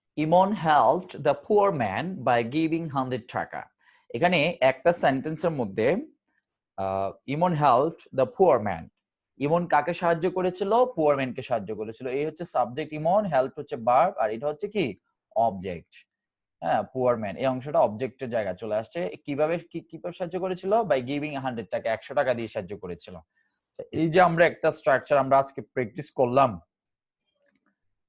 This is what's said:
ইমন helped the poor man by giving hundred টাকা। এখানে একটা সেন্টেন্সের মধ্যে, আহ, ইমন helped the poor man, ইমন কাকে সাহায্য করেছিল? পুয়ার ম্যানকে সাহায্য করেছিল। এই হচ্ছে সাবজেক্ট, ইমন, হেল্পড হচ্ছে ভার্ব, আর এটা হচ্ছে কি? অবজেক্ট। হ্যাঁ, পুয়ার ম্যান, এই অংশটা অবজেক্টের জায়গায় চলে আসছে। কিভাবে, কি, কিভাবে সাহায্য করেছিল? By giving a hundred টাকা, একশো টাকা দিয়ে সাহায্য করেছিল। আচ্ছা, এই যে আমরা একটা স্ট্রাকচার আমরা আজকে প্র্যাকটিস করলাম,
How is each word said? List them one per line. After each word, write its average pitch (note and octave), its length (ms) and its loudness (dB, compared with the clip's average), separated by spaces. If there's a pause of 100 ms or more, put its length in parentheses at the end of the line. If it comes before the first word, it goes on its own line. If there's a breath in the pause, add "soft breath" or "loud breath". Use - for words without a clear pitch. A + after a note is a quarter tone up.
(160)
ইমন F3+ 360 4
helped D#3 680 2
the C#3+ 120 2 (140)
poor G3+ 240 4
man C3 520 -4
by A#2+ 280 2
giving D#3+ 380 -2
hundred B2+ 300 -4 (120)
টাকা। - 380 -8 (440 soft breath)
এখানে E3 460 2
একটা C3+ 320 4
সেন্টেন্সের D#3 580 0
মধ্যে, A#2 460 0 (800)
আহ, F#2+ 360 -4 (140)
ইমন E3 260 0
helped C#3+ 680 2
the C3 60 4 (140)
poor C#3 260 6
man, E2 220 -6 (500)
ইমন E3 280 0
কাকে D#3+ 280 0
সাহায্য E3+ 360 0
করেছিল? F#3 540 0
পুয়ার D3 320 2
ম্যানকে C3 260 -4
সাহায্য G#2+ 340 -4
করেছিল। A2 300 -10
এই C#3 200 -4
হচ্ছে D#3 180 -8
সাবজেক্ট, C#3 480 -4
ইমন, E3+ 320 0
হেল্পড C3+ 340 0
হচ্ছে C#3+ 180 -8
ভার্ব, B2+ 420 2
আর A2 120 0
এটা A#2 160 -6
হচ্ছে D3+ 220 -6
কি? E3+ 300 -2 (380)
অবজেক্ট। G2 680 -4 (540)
হ্যাঁ, C#3+ 220 0
পুয়ার B2 360 0
ম্যান, G2 180 -6
এই C3 100 -2
অংশটা C3 320 -2
অবজেক্টের A#2+ 520 -2
জায়গায় G2+ 260 -2
চলে G#2+ 180 -6
আসছে। E3+ 340 -4
কিভাবে, D3+ 500 -4
কি, E3 220 -12
কিভাবে E3+ 320 -12
সাহায্য F3 280 -6
করেছিল? F#3 320 -4
By F3 280 2
giving C#3 380 -6
a - 20 -8
hundred A#2+ 300 -6
টাকা, A#2 200 -4
একশো A2+ 240 -6
টাকা C3 200 2
দিয়ে A#2 140 -6
সাহায্য G2+ 280 -8
করেছিল। F2+ 400 -12 (560)
আচ্ছা, - 200 -14
এই D#3+ 180 0
যে F3+ 100 4
আমরা E3+ 260 6
একটা D#3 240 0
স্ট্রাকচার C#3+ 480 2
আমরা C3+ 200 4
আজকে C3+ 240 -2
প্র্যাকটিস - 480 -8
করলাম, B2 500 2 (1500)